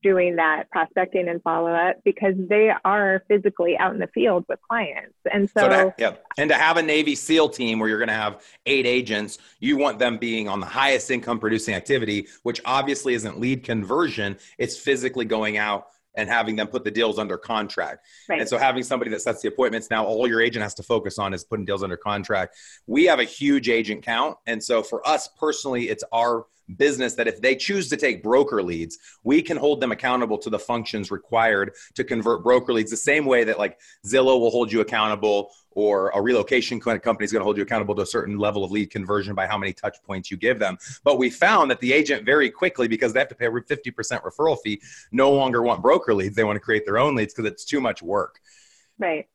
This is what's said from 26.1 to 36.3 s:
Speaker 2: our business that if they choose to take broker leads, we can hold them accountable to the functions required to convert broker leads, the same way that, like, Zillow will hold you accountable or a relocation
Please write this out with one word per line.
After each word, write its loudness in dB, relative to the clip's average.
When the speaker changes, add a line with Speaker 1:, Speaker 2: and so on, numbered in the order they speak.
Speaker 2:
our 0
business 2
that 0
if -6
they 4
choose -2
to -2
take -2
broker 2
leads, -6
we 4
can -4
hold 0
them 0
accountable -2
to -8
the -4
functions -6
required 0
to -2
convert 0
broker 4
leads, 0
the -6
same 2
way 4
that, 0
like, -4
Zillow 4
will 4
hold 0
you 2
accountable 0
or 2
a 0
relocation 0